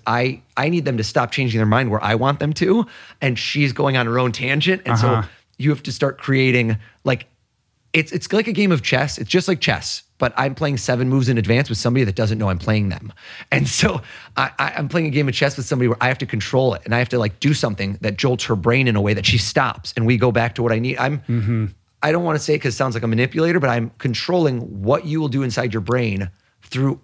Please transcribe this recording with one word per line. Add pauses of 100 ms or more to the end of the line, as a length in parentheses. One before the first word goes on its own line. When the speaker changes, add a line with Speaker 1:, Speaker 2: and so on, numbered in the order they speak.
Speaker 1:
I, (160)
I
need
them
to
stop
changing
their
mind
where
I
want
them
to. (340)
And
she's
going
on
her
own
tangent.
And
Speaker 2:
Uh-huh.
Speaker 1:
so (300)
you
have
to
start
creating, (280)
like, (680)
it's,
it's
like
a
game
of
chess.
It's
just
like
chess, (140)
but
I'm
playing
seven
moves
in
advance
with
somebody
that
doesn't
know
I'm
playing
them. (380)
And
so (380)
I,
I,
I'm
playing
a
game
of
chess
with
somebody
where
I
have
to
control
it,
and
I
have
to,
like,
do
something
that
jolts
her
brain
in
a
way
that
she
stops,
and
we
go
back
to
what
I
need.
I'm, (100)
Speaker 2:
Mm-hmm. (360)
Speaker 1:
I
don't
wanna
say
it
'cause
it
sounds
like
a
manipulator,
but
I'm
controlling (220)
what
you
will
do
inside
your
brain (320)
through